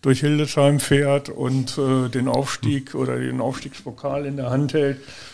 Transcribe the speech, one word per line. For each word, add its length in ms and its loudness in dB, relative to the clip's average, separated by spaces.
durch 200 2
Hildesheim 600 4
fährt 480 2
und, 480 -2
äh, 320 2
den 180 -2
Aufstieg 680 -2
oder 240 -2
den 240 -2
Aufstiegspokal 840 -6
in 140 -6
der 100 -4
Hand 240 0
hält 240 2